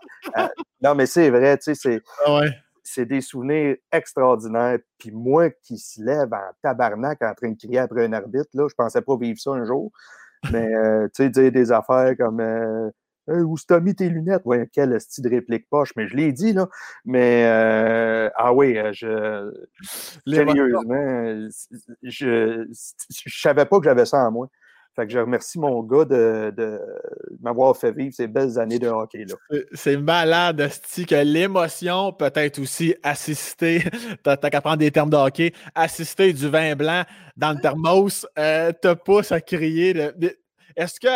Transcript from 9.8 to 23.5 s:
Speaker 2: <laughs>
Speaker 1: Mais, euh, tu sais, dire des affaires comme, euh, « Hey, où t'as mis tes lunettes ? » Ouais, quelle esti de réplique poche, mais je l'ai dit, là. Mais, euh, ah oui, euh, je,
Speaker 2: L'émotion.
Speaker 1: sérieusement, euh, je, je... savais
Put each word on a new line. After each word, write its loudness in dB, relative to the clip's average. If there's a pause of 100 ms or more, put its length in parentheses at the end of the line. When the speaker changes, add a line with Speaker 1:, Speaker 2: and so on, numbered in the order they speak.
Speaker 2:
<laughs> -6
Speaker 1:
Mais, -2
euh, 2
tu -2
sais, 4
dire 6
des 4
affaires 4
comme, -2
euh, « -2 (420)
Hey, 2
où 0 (120)
t'as 6
mis 0
tes -2
lunettes ? » -2
Ouais, 0
quelle 2
esti -6
de -2
réplique -2
poche, 0
mais -4
je -10
l'ai 0
dit, 0
là. 0 (380)
Mais, 4
euh, 2
ah 2
oui, 4
euh, -2
je, -6 (760)
Speaker 2:
L'émotion. 2
Speaker 1:
sérieusement, 2
euh, -4 (520)
je, -2
je... -16
savais 4